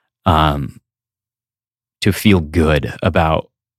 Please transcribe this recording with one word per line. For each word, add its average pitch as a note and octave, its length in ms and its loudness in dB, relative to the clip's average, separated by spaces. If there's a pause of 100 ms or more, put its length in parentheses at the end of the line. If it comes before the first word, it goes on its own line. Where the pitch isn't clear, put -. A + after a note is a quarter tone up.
(280)
um, D2+ 520 0 (1200)
to G2+ 120 2
feel G2+ 260 2
good D#2 640 0
about D#2+ 480 -2 (300)